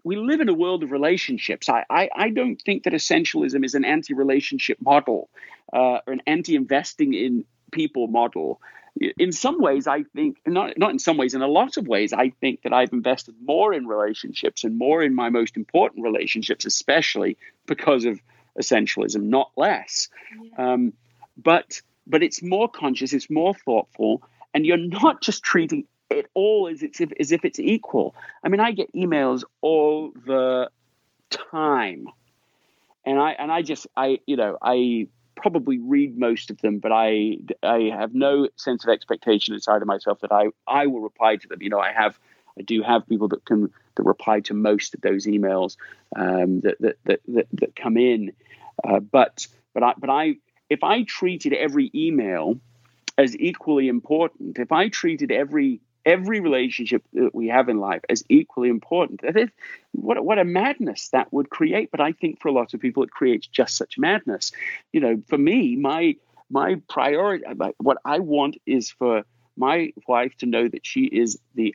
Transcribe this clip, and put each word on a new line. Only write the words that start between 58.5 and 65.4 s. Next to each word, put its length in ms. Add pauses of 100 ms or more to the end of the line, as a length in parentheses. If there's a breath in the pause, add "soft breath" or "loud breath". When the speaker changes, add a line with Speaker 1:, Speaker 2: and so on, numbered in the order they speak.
Speaker 1:
important, 520
that 160
is, 120 (420 loud breath)
what, 320
what 140
a 60
madness 640
that 220
would 180
create. 400
But 120
I 100
think 300
for 100
lots 220
of 80
people, 220
it 80
creates 360
just 280
such 220
madness. 540 (400 loud breath)
You 80
know, 280
for 100
me, 400